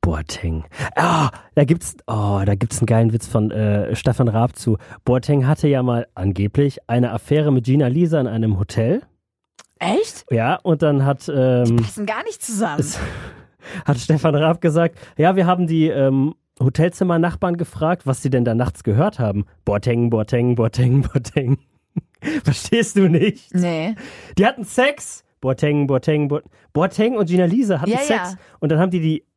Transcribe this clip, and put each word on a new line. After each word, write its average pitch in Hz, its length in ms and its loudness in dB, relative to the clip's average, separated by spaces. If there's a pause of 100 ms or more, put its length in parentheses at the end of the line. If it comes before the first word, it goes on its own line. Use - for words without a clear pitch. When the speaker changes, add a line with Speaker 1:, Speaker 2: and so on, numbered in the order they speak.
Speaker 1:
Boateng. 80 640 -6 (300)
Ah, 165 360 0 (240)
da 143 80 4
gibt's, 165 320 -2 (100)
oh, 101 400 -2
da 101 80 2
gibt's 101 240 -2
einen 120 80 0
geilen 117 260 2
Witz 113 140 -2
von, 107 240 0
äh, 104 460 -2
Stefan 127 320 0
Raab 113 280 0
zu. 110 220 -2 (260)
Boateng 127 440 0
hatte 151 200 0
ja 135 140 2
mal 120 320 0
angeblich 101 640 0 (100)
eine 120 240 0
Affäre 147 400 0
mit 123 140 0
Gina 131 220 2
Lisa 156 340 0
in 127 60 -2
einem 110 320 0
Hotel. 131 420 -2 (760)
Speaker 2:
Echt? 294 500 -2
Speaker 1:
Ja, 123 320 0
und 165 220 0
dann 143 220 2
hat, 139 220 -2
ähm, 127 380 2 (120)
Speaker 2:
Die 113 40 4
passen 113 240 -6
gar 220 180 -6
nicht 453 200 -10
zusammen. 196 380 -4
Speaker 1:
es - 180 -6 (420)
<laughs> - 440 -16
hat 135 120 0
Stefan 151 380 0
Raab 160 260 0
gesagt, 170 380 0 (180)
"Ja, 180 180 4
wir 185 120 2
haben 180 180 2
die, 160 220 2
ähm, 135 480 2 (240)
Hotelzimmer-Nachbarn 170 1000 0
gefragt, 170 480 -4
was 135 160 -2
sie 135 80 -2
denn 127 160 2
da 117 80 0
nachts 117 300 -4
gehört 131 340 0
haben. 101 280 -2 (200)
Boateng, 117 460 0
Boateng, 120 420 0
Boateng, 123 480 2
Boateng." 131 560 -2 (640)
<laughs> 311 220 -6
Verstehst - 520 0
du 190 140 6
nicht? - 460 0
Speaker 2:
Nee. 175 400 -2 (420)
Speaker 1:
Die - 80 4
hatten 247 200 -2
Sex. - 580 -2 (180)
Boateng, 143 460 0
Boateng, 147 400 0
Bo-, 143 140 -4 (320)
Boateng 214 440 0
und 196 100 0
Gina 180 180 4
Lisa 190 360 0
hatten 196 100 -2
Speaker 2:
Ja, 240 60 0
Speaker 1:
Sex. 220 360 -2
Speaker 2:
ja. 185 40 -16 (220)
Speaker 1:
Und 156 120 0
dann 156 80 2
haben 185 120 2
die 180 100 -2
die 156 240 -2 (100)